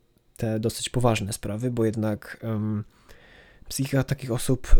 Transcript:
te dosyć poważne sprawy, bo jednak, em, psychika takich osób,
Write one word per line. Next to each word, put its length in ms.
te 220
dosyć 300
poważne 440
sprawy, 380
bo 140
jednak, 560
em, 420
psychika 340
takich 280
osób, 480